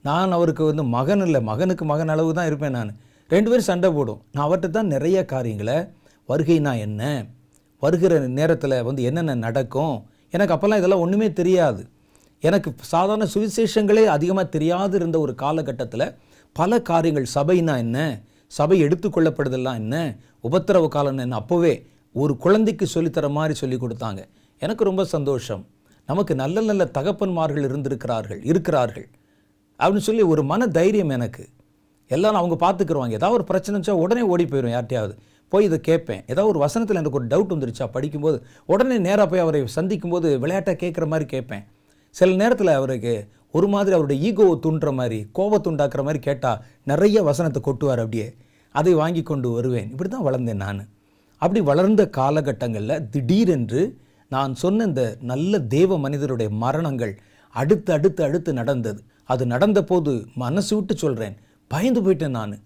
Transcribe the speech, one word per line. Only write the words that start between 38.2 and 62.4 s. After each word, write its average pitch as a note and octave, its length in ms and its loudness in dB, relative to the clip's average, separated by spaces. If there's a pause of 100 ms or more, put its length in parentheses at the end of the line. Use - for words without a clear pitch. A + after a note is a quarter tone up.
உடனே B3 300 4
நேரா G3 280 4
போய் F3 180 0
அவரை D3+ 240 0
சந்திக்கும்போது E3+ 600 -2 (100)
விளையாட்டா F3 340 -2
கேட்குற E3+ 340 -4
மாதிரி D#3 220 -2
கேட்பேன். A#2+ 360 -8 (500)
சில F#3 220 4
நேரத்துல G#3+ 380 4
அவருக்கு B2+ 400 0 (380)
ஒரு F3 160 4
மாதிரி G3+ 260 2
அவருடைய C#3+ 280 2
ஈகோவை F#3+ 360 6
தூண்டுற D#3 340 0
மாதிரி, B2 260 -2 (140)
கோபத்தை G#3 360 0
உண்டாக்குற C#3+ 340 -2
மாதிரி C#3+ 180 -2
கேட்டா C3 320 -2 (320)
நிறைய G3+ 380 4
வசனத்தை C#3+ 400 0
கொட்டுவார் B2+ 400 0
அப்படியே. A2 260 -4 (460)
அதை D#3 200 4
வாங்கி E3 280 0
கொண்டு C3+ 280 -2
வருவேன். A#2 400 -2
இப்படி F3+ 200 -6
தான் A#3+ 160 -4
வளர்ந்தேன் A#2 360 -2
நானு. G2 220 -6 (580)
அப்படி F#3 180 2
வளர்ந்த F3+ 420 4 (100)
காலகட்டங்கள்ல C3 840 -2 (140)
திடீரென்று C#3 720 0 (480)
நான் C3+ 240 -2
சொன்ன G3+ 300 0
இந்த C#3 180 0 (200)
நல்ல D3+ 360 -2 (100)
தேவ E3+ 300 2
மனிதருடைய C3+ 580 -2
மரணங்கள் B2+ 580 -2 (400)
அடுத்து, D#3 380 0
அடுத்து, D#3 320 2
அடுத்து E3 280 -2
நடந்தது. A#2 480 -2 (240)
அது B2+ 220 -2
நடந்தபோது E3+ 680 2 (220)
மனசு C3 400 -2
விட்டு G#3+ 220 -2
சொல்றேன், A2+ 380 -4 (360)
பயந்து A#3+ 320 0
போயிட்டேன் D#3 340 0
நானு. G#2 300 -8